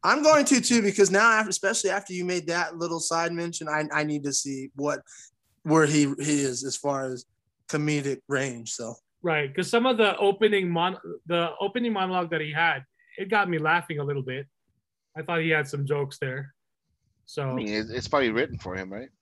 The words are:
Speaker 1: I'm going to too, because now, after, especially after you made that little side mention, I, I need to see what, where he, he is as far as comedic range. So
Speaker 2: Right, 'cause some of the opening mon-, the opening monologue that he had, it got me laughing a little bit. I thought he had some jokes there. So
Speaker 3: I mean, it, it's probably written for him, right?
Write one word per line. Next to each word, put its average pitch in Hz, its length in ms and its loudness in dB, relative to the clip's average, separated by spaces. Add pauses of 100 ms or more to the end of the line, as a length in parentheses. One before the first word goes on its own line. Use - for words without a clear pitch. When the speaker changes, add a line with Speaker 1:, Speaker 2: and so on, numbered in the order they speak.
Speaker 1:
I'm 240 180 4
going 302 240 8
to 262 140 6
too, 240 200 4
because 202 300 4
now, 208 180 6
after, 214 220 4
especially 196 400 0
after 196 220 -4
you 180 120 -4
made 180 220 -2
that 170 320 -2
little 165 220 -4
side 170 320 0
mention, 170 360 -6
I, 151 240 0
I 151 120 0
need 147 200 -2
to 143 80 -2
see 135 440 -4
what, 139 240 -2 (640)
where 156 220 6
he, 147 160 4 (180)
he 143 220 0
is 131 220 -2
as 135 120 -6
far 135 360 -4
as 123 140 -12 (420)
comedic 147 600 -2
range. 127 420 -4
So 113 240 -10 (280)
Speaker 2:
Right, 151 320 -2
'cause 180 140 -4
some 233 160 2
of 254 140 2
the 208 180 4
opening 202 540 2
mon-, 170 260 0 (300)
the 170 240 0 (100)
opening 226 320 -2
monologue 185 380 -2
that 160 100 -2
he 151 120 -6
had, 151 320 0 (340)
it 196 100 -8
got 202 220 2
me 165 80 0
laughing 160 400 0
a 143 60 -4
little 143 180 -4
bit. 131 240 -8 (680)
I 156 80 -12
thought 170 200 -2
he 160 80 0
had 151 180 2
some 143 160 -4
jokes 143 340 -2
there. 139 360 -8 (720)
So 139 240 -6
Speaker 3:
I 127 40 -4
mean, 117 140 -4
it, 107 220 -2
it's 120 180 -8
probably 135 220 2
written 120 280 -2
for 92 160 -10
him, 95 160 -8
right? 113 200 -14 (120)